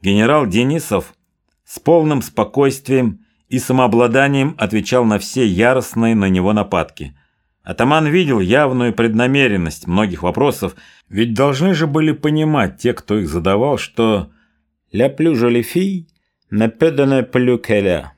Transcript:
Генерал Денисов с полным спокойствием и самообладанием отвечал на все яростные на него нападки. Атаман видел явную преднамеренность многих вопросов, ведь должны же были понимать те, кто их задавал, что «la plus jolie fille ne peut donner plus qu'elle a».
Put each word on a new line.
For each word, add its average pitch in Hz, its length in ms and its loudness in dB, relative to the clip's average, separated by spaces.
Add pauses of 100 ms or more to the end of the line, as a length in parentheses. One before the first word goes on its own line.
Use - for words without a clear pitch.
Генерал 113 460 2
Денисов 120 680 -2 (520)
с - 140 -18
полным 156 420 2
спокойствием 127 1040 -2 (220)
и 127 100 -4
самообладанием 131 960 2
отвечал 110 480 0
на 107 140 2
все 127 260 -2
яростные 113 720 0
на 98 140 2
него 92 240 2
нападки. 87 640 -4 (500)
Атаман 143 420 0
видел 147 320 0
явную 123 560 0
преднамеренность 113 920 0
многих 90 340 -2
вопросов, 101 540 -2 (320)
ведь 113 260 -2
должны 143 400 0
же 156 140 -2
были 156 240 0
понимать 151 680 -2
те, 120 160 -2
кто - 240 -4
их 90 100 -4
задавал, 98 500 0
что 110 520 -2 (600)
«la 135 220 0
plus 160 200 0
jolie 120 280 2
fille 180 440 -4 (460)
ne 110 160 0
peut 160 260 0
donner 135 340 2
plus 123 320 0
qu'elle 104 280 0
a». 73 300 -4